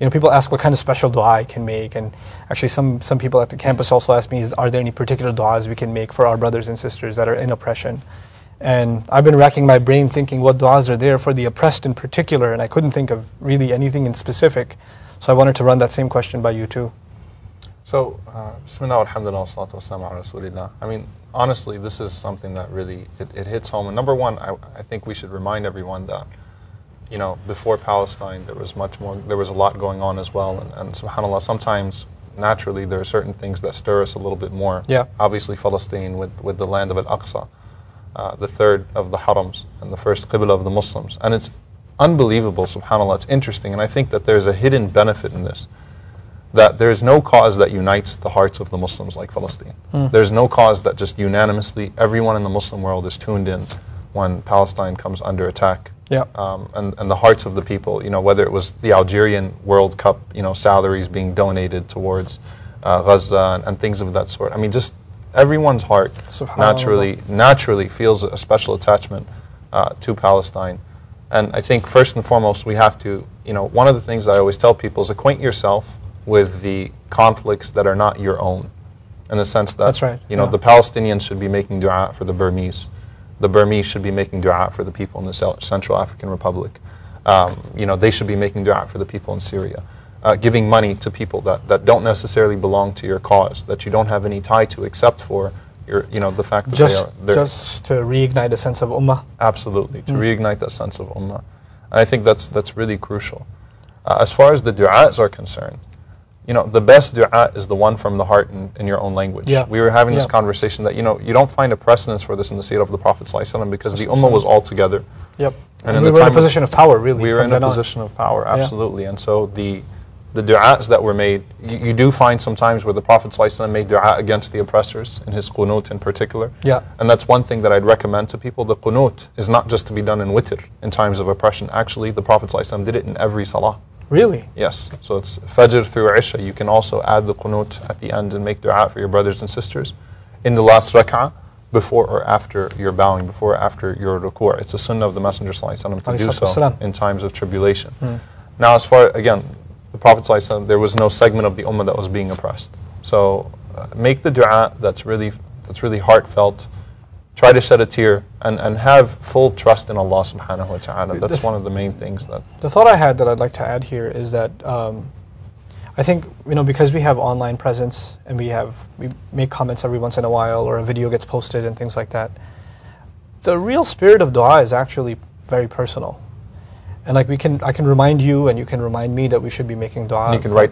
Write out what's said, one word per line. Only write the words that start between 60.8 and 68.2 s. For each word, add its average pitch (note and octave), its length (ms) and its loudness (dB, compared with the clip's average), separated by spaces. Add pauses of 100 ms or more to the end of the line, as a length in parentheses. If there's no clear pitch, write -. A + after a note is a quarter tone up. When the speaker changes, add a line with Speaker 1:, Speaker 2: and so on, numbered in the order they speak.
Speaker 2:
being F#2 280 -6
donated F#2 520 -2
towards, F#2 540 -8 (420)
uh, F2+ 180 2
Gaza F#2+ 540 4
and, F#2 80 -6
and G2 160 -6
things G#2 220 -4
of F#2 100 -6
that F#2+ 160 -4
sort. - 240 -8
I G#2+ 60 -8
mean, G#2+ 160 -2
just B2 200 -4 (400)
everyone's C#3+ 500 4
heart G2 280 2
Speaker 1:
Subhanallah. - 460 -12
Speaker 2:
naturally, G#2 640 2 (100)
naturally G#2+ 580 4
feels G#2 380 2